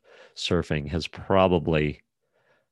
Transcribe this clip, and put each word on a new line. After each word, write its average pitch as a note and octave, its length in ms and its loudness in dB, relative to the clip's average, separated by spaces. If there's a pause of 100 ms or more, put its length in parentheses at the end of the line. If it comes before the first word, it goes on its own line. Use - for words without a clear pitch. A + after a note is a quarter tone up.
(360)
surfing D#2 540 -4
has D#2+ 160 -4
probably E2 960 0 (720)